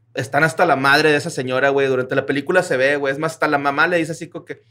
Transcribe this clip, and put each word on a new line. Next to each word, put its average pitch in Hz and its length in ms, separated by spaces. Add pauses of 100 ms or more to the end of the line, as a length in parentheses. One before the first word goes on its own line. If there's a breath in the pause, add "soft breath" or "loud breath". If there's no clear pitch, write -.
(140)
Están 139 300
hasta 160 220
la 151 100
madre 139 360
de 147 60
esa 151 140
señora, 131 380
güey. 139 180
Durante 127 260
la 135 120
película 143 360
se 170 160
ve, 139 200
güey. 139 160
Es 139 60
más, 156 140
hasta 156 140
la 147 100
mamá 143 300
le 175 100
dice 160 140
así 156 180
como 160 160
que, - 260